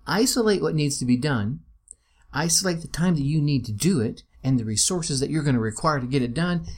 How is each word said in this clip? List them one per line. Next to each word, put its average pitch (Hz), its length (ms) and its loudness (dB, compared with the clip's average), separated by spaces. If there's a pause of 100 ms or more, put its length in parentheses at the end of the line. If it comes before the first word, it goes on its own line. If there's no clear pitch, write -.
Isolate 214 560 2
what 160 140 0
needs 147 240 0
to 135 60 -4
be 123 120 4
done. 123 440 -2 (720)
Isolate 170 500 0
the - 60 -12
time 175 280 0
that 143 60 0
you 147 200 0
need 143 240 2
to 107 60 -6
do 151 280 2
it - 240 -4 (200)
and 131 160 2
the 107 60 -4
resources 139 560 -2
that 143 80 -2
you're 151 140 -2
gonna 131 160 2
require 131 420 0
to 123 60 -4
get 135 140 0
it 123 120 -2
done. 170 320 -2 (120)